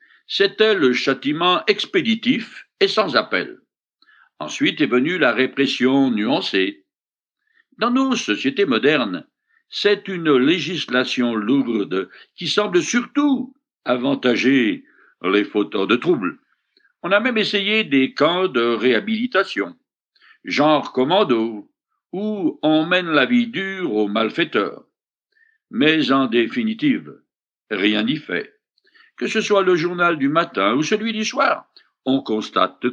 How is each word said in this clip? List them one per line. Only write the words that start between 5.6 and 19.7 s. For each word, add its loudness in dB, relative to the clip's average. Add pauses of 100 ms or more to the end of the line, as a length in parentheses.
nuancée. -2 (960)
Dans 0
nos 0
sociétés -2
modernes, 0 (440)
c'est 0
une 2
législation 0
lourde -2 (260)
qui -8
semble 0
surtout -2 (320)
avantager 2 (380)
les 2
fauteurs -2
de 2
troubles. -2 (680)
On 0
a 4
même -2
essayé 0
des 0
camps 0
de 0
réhabilitation, 0 (640)